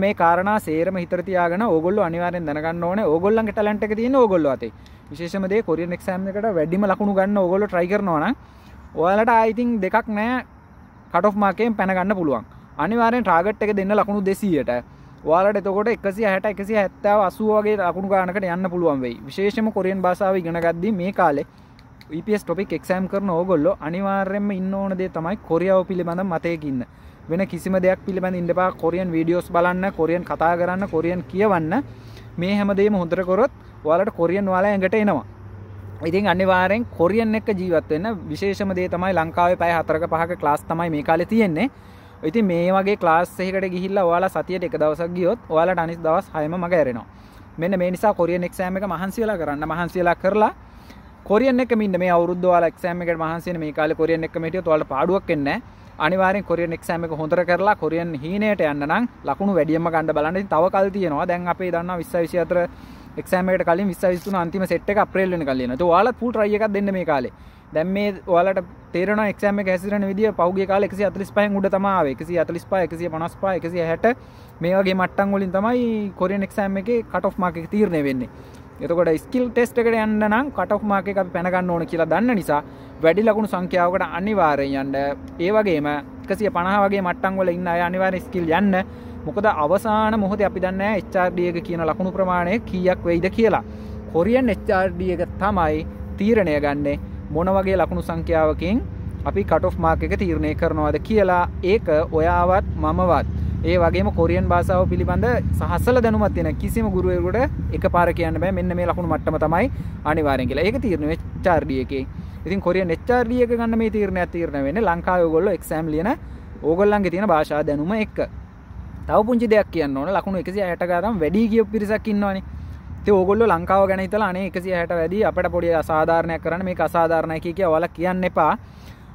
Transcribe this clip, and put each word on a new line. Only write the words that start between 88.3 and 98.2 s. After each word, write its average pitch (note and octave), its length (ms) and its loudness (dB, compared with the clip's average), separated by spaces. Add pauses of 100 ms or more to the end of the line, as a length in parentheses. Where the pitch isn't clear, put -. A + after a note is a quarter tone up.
යන්න. F#3+ 240 4 (520)
මොකද D#3+ 200 -4
අවසාන G#3+ 760 2
මොහොතේ G3+ 260 0
අපි F#3 140 -2
දන්නේ F#3 180 -2
නැහැ G3+ 200 0
එච් - 180 -8
ආර් F3+ 160 2
ඩී F3+ 180 -2
එක E3+ 140 -4
කියන E3 220 -4
ලකුණු F3+ 260 -2
ප්‍රමාණය F3+ 480 0
කීයක් F3+ 460 -2
වෙයිද E3+ 240 2
කියලා. F#3+ 340 2 (460)
කොරියන් A#3 400 2
එච් F#3 200 -2
ආර් F#3+ 200 2
ඩී F3+ 240 -4
එක E3+ 220 -2
තමයි E3+ 500 0 (300)
තීරණය G3 440 2
ගන්නේ C#3+ 400 0 (280)
මොන E3 200 0
වගේ F#3+ 300 2
ලකුණු E3+ 240 0
සංඛ්‍යාවකින් D#3+ 800 0 (400)